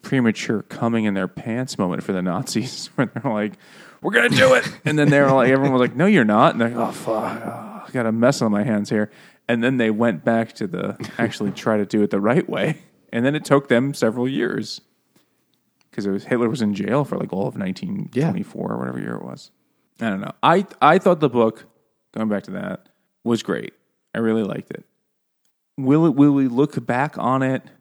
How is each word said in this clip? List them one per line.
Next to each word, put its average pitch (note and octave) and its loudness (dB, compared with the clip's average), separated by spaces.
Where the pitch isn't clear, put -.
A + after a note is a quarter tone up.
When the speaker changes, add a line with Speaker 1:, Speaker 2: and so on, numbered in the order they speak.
Speaker 1:
premature A#2 0
coming A#2 -2
in G#2 0
their F#2 -2
pants A#2 -8
moment F2+ -2
for - -4
the F#2 -2
Nazis G#2+ -4
<laughs> - -20
where B2+ 0
they're - -6
like, G#2+ -4
"We're F#3 -4
gonna A#3+ 4
do C4 6
it." - 0
And D3+ 0
then D3 4
they C#3+ 6
were C#3 4
like, C3 4
everyone C3+ 2
was B2+ 2
like, A#2+ 0
"No, D#3 2
you're G3 4
not." G#2+ 6
And A2+ -4
they're A#2 2
like, A#2 -4
"Oh, G#2 -8
fuck. A2 -6
Oh, - -12
I - -20
got B2 -2
a A2 0
mess A#2 2
on A2+ 2
my G#2 0
hands G#2 -2
here." G#2+ -2
And A#2+ 0
then C3 2
they A2+ 2
went G#2+ 0
back A#2 0
to - -8
the, G2 -6
actually G#2+ -4
try G#2+ -2
to G#2 0
do G#2+ 0
it G2+ -2
the G2 -2
right A2+ 2
way. A#2 -4
And A#2 0
then C#3+ 2
it D3+ -6
took C#3 2
them C3 2
several A#2+ -2
years. A2 -4
'Cause G2+ -6
it G2 0
was, G2 -6
Hitler A#2+ 0
was A#2 -2
in G#2 0
jail G2+ -2
for, - -6
like, - -6
all F3+ -4
of - -8
nineteen F#2+ -8
twenty-four - -4
Speaker 2:
Yeah. - -4
Speaker 1:
or A#1+ -6
whatever B1+ -6
year A#1 -8
it G1+ -12
was. - -16
I A2+ -2
don't G2 -4
know. - -10
I, F3 6
I D3+ 8
thought F3 4
the D3 2
book, A2+ 0
going A2 -4
back G2+ -2
to G2 -16
that, F#2+ -10
was A#2 0
great. B1 -4
I - -4
really A2+ 0
liked A2 -8
it. - -14
Will C#3+ 4
it, D3 4
will C#3+ 6
we C#3 2
look B2 -2
back B2+ -2
on C3 0
it C3 -2